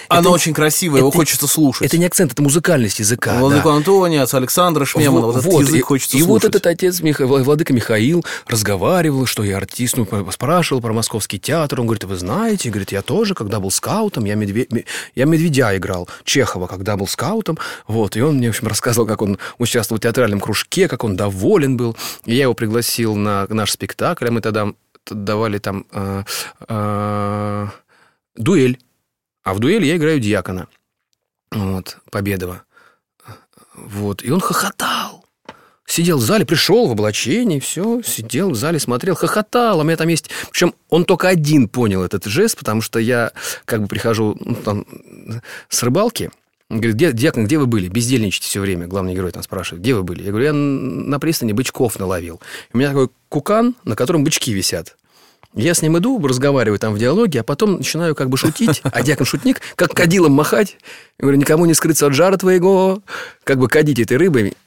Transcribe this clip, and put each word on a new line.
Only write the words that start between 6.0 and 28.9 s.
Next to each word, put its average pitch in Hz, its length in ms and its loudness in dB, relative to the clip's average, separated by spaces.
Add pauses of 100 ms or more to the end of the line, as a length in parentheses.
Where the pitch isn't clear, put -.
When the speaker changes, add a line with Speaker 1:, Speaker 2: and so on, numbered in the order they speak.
Speaker 2:
и - 40 6
вот 202 200 4
Speaker 1:
слушать. 214 80 4
Speaker 2:
этот 202 160 2
отец 180 340 0
Миха-, 147 260 0
вла-, 135 160 4
владыка 151 300 2
Михаил 120 540 2 (200)
разговаривал, 123 800 0
что - 180 -4
я 98 140 -2
артист, 107 400 -4
ну, 120 80 0
по-, 98 260 -6
спрашивал 143 520 0
про 113 100 -4
московский 107 460 -4
театр. 143 420 -2
Он 117 60 0
говорит: 110 180 -2
«Вы 95 120 -6
знаете, 165 520 -2
говорит, 101 240 -4
я 98 80 -2
тоже, 196 340 -2
когда 107 240 -6
был 95 120 -4
скаутом, 165 560 -4
я 104 80 -2
медве-, 107 360 -2
ме-, 113 140 -4 (300)
я 123 100 0
медведя 147 540 2
играл, 90 320 -6 (140)
Чехова, 104 420 -2
когда 95 320 -4
был 98 80 -4
скаутом». 170 520 -4 (280)
Вот, 107 300 0
и 110 40 0
он 151 160 4
мне, 120 120 2
в - 20 0
общем, 110 180 -4
рассказывал, 117 400 0
как 110 140 -2
он 101 160 0 (180)
участвовал 113 420 -2
в - 40 -8
театральном 110 380 0
кружке, 110 480 -2
как 131 160 -6
он 101 120 -2
доволен 120 640 2
был. 117 180 -2 (300)
И 113 80 -2
я 131 80 2
его 123 120 2
пригласил 113 640 -2
на 101 320 0
наш 107 240 -2
спектакль, 131 540 -4
а 120 60 0
мы 117 80 -2
тогда 107 320 -2 (360)
давали 107 500 -4
там, 98 340 -8
э, 98 320 -6 (440)
э, 104 960 -4 (680)
дуэль. 127 420 2 (640)